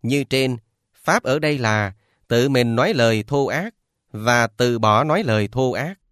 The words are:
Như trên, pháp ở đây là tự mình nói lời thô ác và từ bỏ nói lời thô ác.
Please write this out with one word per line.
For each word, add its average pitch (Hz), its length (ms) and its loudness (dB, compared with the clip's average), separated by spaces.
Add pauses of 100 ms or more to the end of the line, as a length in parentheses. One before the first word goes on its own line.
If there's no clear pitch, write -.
Như 135 220 -2
trên, 131 340 -2 (360)
pháp 196 300 -2
ở 135 160 -2
đây 151 180 -2
là 107 360 -2 (340)
tự 120 220 2
mình 120 260 2
nói 165 180 0
lời 113 300 2
thô 139 220 -2
ác 175 300 -6 (360)
và 117 360 0
từ 120 320 0
bỏ 110 240 4
nói 160 200 0
lời 107 240 0
thô 123 240 -2
ác. 147 280 -8 (120)